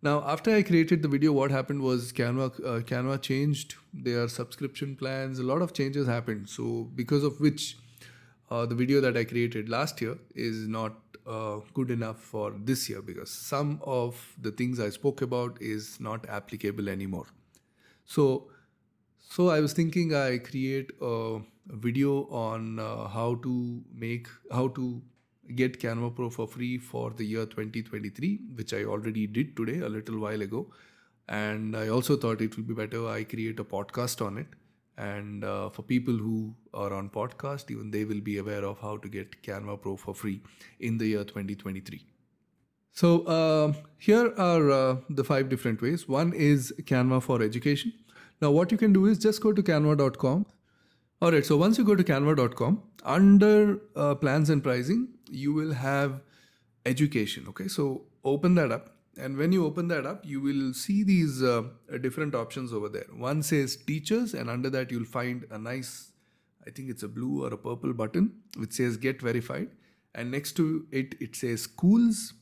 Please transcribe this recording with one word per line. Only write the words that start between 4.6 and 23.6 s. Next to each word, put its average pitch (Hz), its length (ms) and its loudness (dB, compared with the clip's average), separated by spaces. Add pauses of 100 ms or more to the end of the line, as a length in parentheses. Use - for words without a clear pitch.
plans. 135 440 -6
A 127 40 -2
lot 135 180 0
of 170 120 -2
changes 135 340 0
happened. 117 400 -2
So 117 480 -6
because 139 300 2
of 143 160 -2
which, 147 340 0 (760)
uh, 120 160 -2
the 117 100 -4
video 131 260 4
that 123 160 2
I 117 80 0
created 117 420 -2
last 127 320 -4
year 117 180 -4 (180)
is 110 340 -4
not, 110 240 -6 (340)
uh, 110 320 -6 (160)
good 127 160 -2
enough 113 260 -4
for 107 460 -8
this 127 260 -2
year, 101 140 -10
because - 260 -12
some 147 540 -4
of 120 580 -4
the 113 80 -4
things 123 300 -4
I 107 100 0
spoke - 320 -2
about 120 400 -4
is 107 380 -8
not 113 280 -8
applicable 104 640 -6
anymore. 95 380 -6 (800)
So, 139 440 0 (720)
so - 300 2
I 156 100 4
was 151 140 2
thinking 165 420 2
I 131 240 0
create 135 500 -4 (100)
a, 131 60 -6
a 113 360 -4 (260)
video 139 640 0
on, 113 480 -6
uh, 110 300 -6
how 117 340 -2
to 123 400 -4 (100)